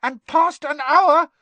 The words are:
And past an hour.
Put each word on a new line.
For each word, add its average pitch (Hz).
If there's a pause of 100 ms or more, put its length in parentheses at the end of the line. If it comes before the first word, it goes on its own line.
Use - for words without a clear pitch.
And 247
past 330
an 294
hour. 311 (140)